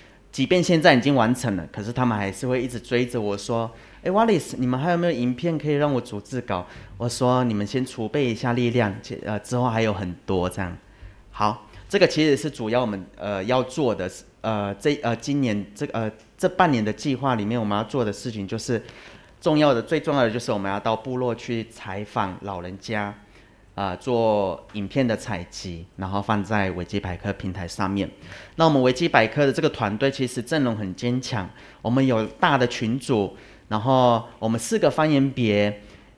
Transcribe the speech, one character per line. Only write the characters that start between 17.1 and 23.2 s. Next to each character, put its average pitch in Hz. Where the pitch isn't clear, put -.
划 127
里 104
面， 117
我 113
们 104
要 113
做 123
的 104
事 -
情 107
就 110
是 113
重 156
要 151
的， 117
最 151
重 147
要 131
的 113
就 120
是 -
我 107
们 98
要 98
到 110
部 127
落 123
去 113
采 101
访 101
老 95
人 90
家， 104